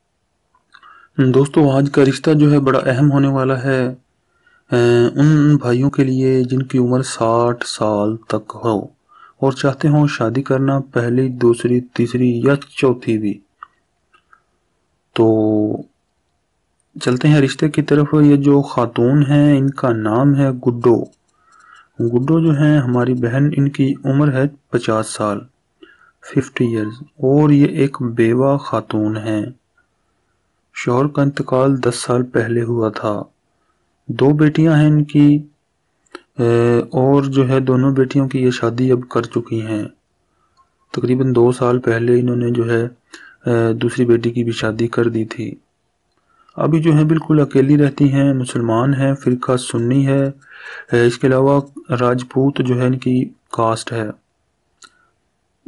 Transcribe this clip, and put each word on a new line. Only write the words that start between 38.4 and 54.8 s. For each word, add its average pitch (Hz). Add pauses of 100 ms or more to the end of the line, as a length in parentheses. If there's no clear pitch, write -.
शादी 123
अब 123
कर 117
चुकी 113
हैं। 110 (1080)
तकरीबन 127
दो 120
साल 123
पहले 120
इन्होंने 120
जो 120
है, 117
अ, -
दूसरी 120
बेटी 117
की 117
भी 117
शादी 113
कर 117
दी 113
थी। 110 (960)
अभी 151
जो 160
है 151
बिल्कुल 156
अकेली 135
रहती 143
हैं, 139
मुसलमान 123
हैं, 135
फ़िरका 127
सुन्नी 123
है, 139 (580)
अ, 123
इसके 120
अलावा 135 (280)
राजपूत 127
जो 123
है 127
इनकी 127 (300)
कास्ट 113
है। 110 (1600)